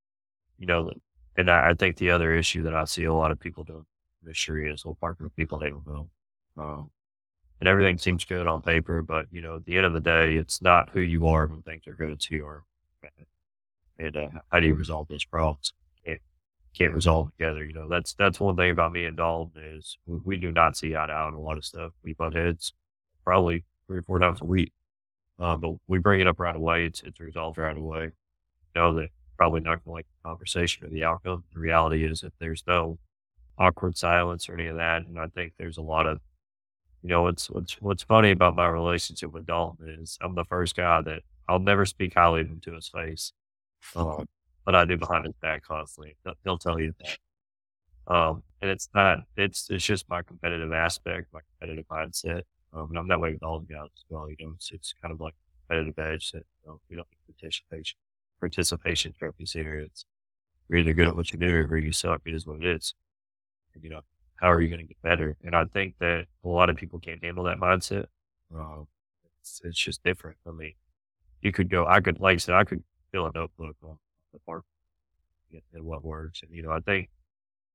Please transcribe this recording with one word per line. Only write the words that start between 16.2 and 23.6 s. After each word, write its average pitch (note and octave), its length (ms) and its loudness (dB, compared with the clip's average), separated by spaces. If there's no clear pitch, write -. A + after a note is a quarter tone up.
can't F2 160 4
resolve E2 380 4
together. D#2 320 -4
You D#2 100 -12
know, D#2 140 -10
that's, F2 260 -2
that's G2 260 2
one G2 180 2
thing F2+ 140 6
about E2+ 200 2
me F2 140 -4
and E2 100 -6
Dalton E2 460 -2
is - 280 -18
we, E2+ 200 -8
we F#2+ 120 -2
do F2 140 -4
not E2 240 4
see D#2+ 200 -4
eye D#2 120 -2
to D2+ 60 -6
eye D#2 80 -4
on D#2 120 -4
a D#2 60 -12
lot D#2 180 -6
of D2 80 -10
stuff. E2 280 -12
We E2 100 -10
butt D#2+ 200 -4
heads E2+ 400 -2
probably F2 400 2